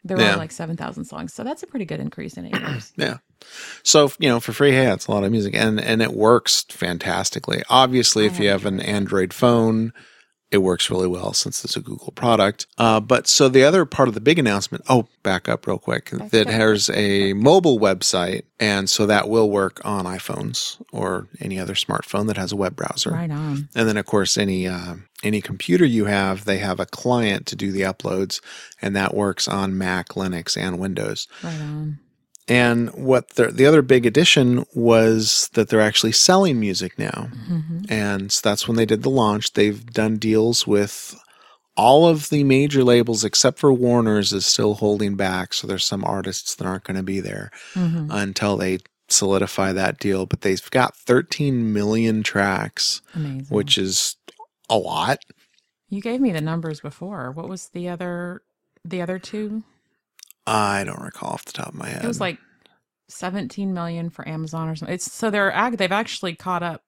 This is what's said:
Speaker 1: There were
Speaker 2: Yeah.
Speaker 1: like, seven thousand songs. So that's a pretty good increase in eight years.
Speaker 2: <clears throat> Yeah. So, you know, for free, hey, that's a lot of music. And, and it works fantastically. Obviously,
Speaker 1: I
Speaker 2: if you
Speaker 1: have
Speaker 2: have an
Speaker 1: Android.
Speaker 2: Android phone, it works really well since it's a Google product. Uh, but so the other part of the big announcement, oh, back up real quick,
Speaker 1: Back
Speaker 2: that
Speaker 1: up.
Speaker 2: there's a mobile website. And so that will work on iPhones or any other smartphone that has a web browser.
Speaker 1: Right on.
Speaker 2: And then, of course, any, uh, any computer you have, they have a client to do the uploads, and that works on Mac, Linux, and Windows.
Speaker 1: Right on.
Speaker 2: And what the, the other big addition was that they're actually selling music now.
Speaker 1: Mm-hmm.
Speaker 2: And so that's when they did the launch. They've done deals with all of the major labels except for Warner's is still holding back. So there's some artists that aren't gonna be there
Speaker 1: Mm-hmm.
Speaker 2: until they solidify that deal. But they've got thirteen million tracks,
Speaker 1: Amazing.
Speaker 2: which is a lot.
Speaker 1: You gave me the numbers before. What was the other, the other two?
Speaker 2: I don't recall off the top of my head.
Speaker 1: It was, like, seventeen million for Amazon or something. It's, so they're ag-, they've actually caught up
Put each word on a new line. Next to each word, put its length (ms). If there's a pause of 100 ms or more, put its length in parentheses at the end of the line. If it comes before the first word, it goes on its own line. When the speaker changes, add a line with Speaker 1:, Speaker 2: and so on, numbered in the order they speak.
Speaker 1:
There 120
were 60
Speaker 2:
Yeah. 140
Speaker 1:
like, 160
seven 240
thousand 300
songs. 280
So 100
that's 180
a 40
pretty 200
good 140
increase 340
in 120
eight 140
years. 340
Speaker 2:
<clears throat> 20
Yeah. 200 (680)
So, 360
you 100
know, 100
for 140
free, 200
hey, 140
that's 200
a 60
lot 120
of 80
music. 220
And, 260
and 220
it 100
works 560
fantastically. 1000
Obviously, 540
Speaker 1:
I 40
Speaker 2:
if 100
you 120
Speaker 1:
have 120
Speaker 2:
have 100
an 80
Speaker 1:
Android. 160
Speaker 2:
Android 380
phone, 580 (580)
it 80
works 320
really 160
well 260
since 320
it's 120
a 40
Google 320
product. 540 (100)
Uh, 240
but 280
so 200
the 160
other 220
part 220
of 60
the 60
big 180
announcement, 520
oh, 180 (140)
back 260
up 180
real 120
quick, 320
Speaker 1:
Back 200
Speaker 2:
that 180
Speaker 1:
up. 40
Speaker 2:
there's 380
a 440
mobile 440
website. 640 (160)
And 320
so 160
that 220
will 200
work 360
on 220
iPhones 680 (160)
or 360 (120)
any 180
other 160
smartphone 520
that 100
has 160
a 40
web 200
browser. 340
Speaker 1:
Right 200
on. 440
Speaker 2:
And 140
then, 80
of 100
course, 300
any, 320
uh, 280 (260)
any 180
computer 460
you 200
have, 380
they 140
have 220
a 60
client 600
to 100
do 160
the 100
uploads, 580 (420)
and 140
that 180
works 340
on 300
Mac, 320
Linux, 480
and 200
Windows. 480 (160)
Speaker 1:
Right 180
on. 400 (480)
Speaker 2:
And 460
what 420
the, 160
the 120
other 160
big 260
addition 680
was 800
that 160
they're 120
actually 300
selling 480
music 400
now. 320 (180)
Speaker 1:
Mm-hmm. 400
Speaker 2:
And 440
so 160
that's 180
when 100
they 100
did 180
the 60
launch. 420
They've 400
done 240
deals 500
with 480 (600)
all 320
of 220
the 120
major 400
labels 420
except 360
for 120
Warner's 600
is 140
still 280
holding 400
back. 400
So 140
there's 180
some 180
artists 520
that 100
aren't 160
gonna 220
be 160
there 320 (220)
Speaker 1:
Mm-hmm. 360
Speaker 2:
until 460
they 220 (300)
solidify 640
that 260
deal. 260
But 140
they've 320
got 240
thirteen 760
million 520
tracks, 760 (140)
Speaker 1:
Amazing. 400
Speaker 2:
which 240
is 380 (520)
a 80
lot. 440 (680)
Speaker 1:
You 120
gave 200
me 120
the 80
numbers 400
before. 500
What 180
was 200
the 200
other, 540 (420)
the 180
other 180
two? 420 (880)
Speaker 2:
I 320
don't 160
recall 300
off 140
the 80
top 160
of 60
my 140
head. 160
Speaker 1:
It 40
was, 120
like, 180 (720)
seventeen 640
million 360
for 180
Amazon 400
or 80
something. 180
It's, 180
so 180
they're 220
ag-, 240
they've 160
actually 420
caught 280
up 260